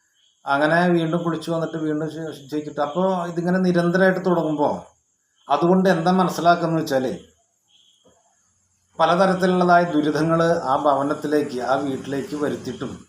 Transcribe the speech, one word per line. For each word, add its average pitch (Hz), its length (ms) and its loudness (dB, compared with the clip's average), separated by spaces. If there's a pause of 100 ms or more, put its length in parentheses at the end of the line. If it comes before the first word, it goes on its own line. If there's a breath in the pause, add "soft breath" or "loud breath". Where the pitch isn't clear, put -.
(540)
അങ്ങനെ 151 260 2 (160)
വീണ്ടും 165 300 0
കുളിച്ച് 165 300 -4
വന്നിട്ട് 160 300 -6
വീണ്ടും 151 300 -4
ശു-, 160 220 -10
ശുചിച്ചിട്ട്, 143 500 -8
അപ്പോൾ 180 200 -2 (240)
ഇതിങ്ങനെ 175 360 -2
നിരന്തരമായിട്ട് 180 600 2
തുടങ്ങുമ്പോൾ 151 440 0 (800)
അതുകൊണ്ട് 180 400 4
എന്താ 165 260 2
മനസ്സിലാക്കുന്നത് 165 640 2
വെച്ചാൽ 131 240 -2 (1900)
പലതരത്തിലുള്ളതായ 180 840 4 (120)
ദുരിതങ്ങൾ 156 460 0 (300)
ആ 139 40 2 (100)
ഭവനത്തിലേക്ക്, 143 760 0 (120)
ആ - 20 2 (140)
വീട്ടിലേക്ക് 135 560 -8
വരുത്തിയിട്ടും 123 480 -8 (180)